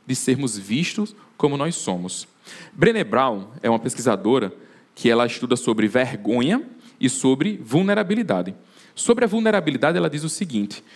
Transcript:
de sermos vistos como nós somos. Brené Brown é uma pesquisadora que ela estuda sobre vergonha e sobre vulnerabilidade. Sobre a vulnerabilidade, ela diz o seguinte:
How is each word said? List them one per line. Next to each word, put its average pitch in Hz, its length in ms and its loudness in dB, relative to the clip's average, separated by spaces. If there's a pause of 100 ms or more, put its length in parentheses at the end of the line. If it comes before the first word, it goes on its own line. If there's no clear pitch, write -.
de 131 80 -2
sermos 127 420 -2
vistos 135 580 -4 (220)
como 143 200 0
nós 151 180 -2
somos. 90 520 -6 (460)
Brené 208 300 4
Brown 110 440 0 (140)
é 117 80 0
uma 113 100 2
pesquisadora 113 720 0 (420)
que - 140 2
ela 117 160 4
estuda 120 300 -2
sobre 110 320 0
vergonha 123 720 0 (380)
e 131 100 2
sobre 135 540 0
vulnerabilidade. 185 920 0 (440)
Sobre 240 240 4
a 233 60 4
vulnerabilidade, 180 680 2
ela 170 120 2
diz 147 160 -6
o 160 40 -4
seguinte: 113 540 -4 (120)